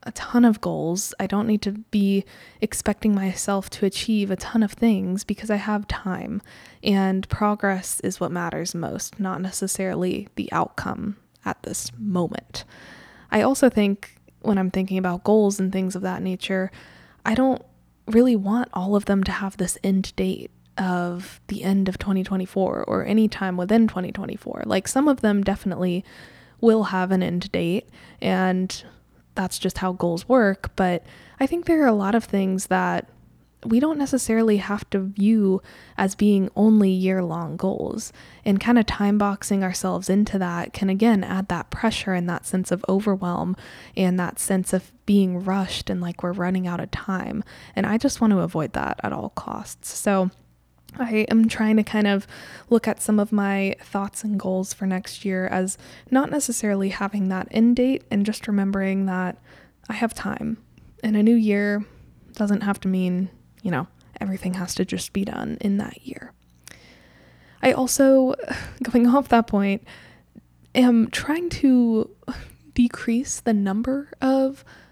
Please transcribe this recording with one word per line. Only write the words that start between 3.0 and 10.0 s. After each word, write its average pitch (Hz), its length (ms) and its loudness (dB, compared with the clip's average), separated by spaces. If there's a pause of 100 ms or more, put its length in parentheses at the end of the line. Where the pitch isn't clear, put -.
myself 190 560 -2
to - 160 -2
achieve 202 420 -2
a 190 60 -2
ton - 260 -2
of 202 120 0
things 190 500 0
because 214 260 -6
I 214 60 0
have 208 320 -4
time, - 560 -6 (400)
and 190 460 0
progress 202 720 -2
is 190 180 -4
what 156 120 -4
matters 175 440 -6
most, - 440 -8
not 190 220 -4
necessarily 190 920 -4